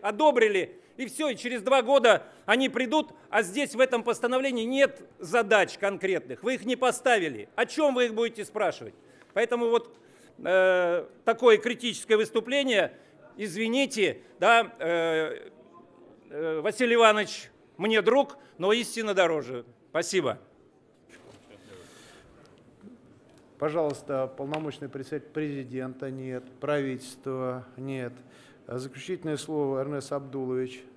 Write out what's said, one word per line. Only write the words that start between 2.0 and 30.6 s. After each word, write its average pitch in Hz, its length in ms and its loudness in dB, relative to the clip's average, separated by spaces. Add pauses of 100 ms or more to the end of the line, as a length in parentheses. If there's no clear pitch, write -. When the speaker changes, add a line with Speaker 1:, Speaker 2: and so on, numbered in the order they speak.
Speaker 1:
они 247 240 2
придут, 262 420 -2 (180)
а 220 120 2
здесь 220 340 -4
в 220 60 0
этом 254 220 2
постановлении 247 600 -2
нет 262 380 0 (180)
задач 202 580 2
конкретных, 180 680 -4
вы 240 100 -2
их 185 120 -6
не 247 120 -2
поставили. 208 760 0
О 240 100 0
чём 285 300 0
вы 247 100 2
их 226 80 -4
будете 226 320 -4
спрашивать? 180 480 -6 (400)
Поэтому 233 360 0
вот, 233 240 0 (520)
э, 180 600 4 (200)
такое 226 320 6
критическое 226 580 -2
выступление, 226 800 0 (380)
извините, 214 840 -2 (180)
да, 226 400 4
э, 160 680 -2 (800)
э, 160 320 -6
Василий 233 340 0
Иванович 214 540 4 (260)
мне 214 260 2
друг, 233 360 4 (200)
но 185 140 0
истина 226 420 -2
дороже. 143 520 0 (240)
Спасибо. 160 500 -2 (3250)
Speaker 2:
Пожалуйста, 147 680 -2 (100)
полномочный 147 500 -8
представитель 139 420 -10
президента 131 840 -8
нет, 131 320 -10 (160)
правительства 131 1080 -6 (120)
нет. 131 360 -8 (540)
А 123 120 -10
заключительное 139 580 -8
слово 143 420 -2
Эрнест 135 320 -6
Абдулович? 131 720 -6 (140)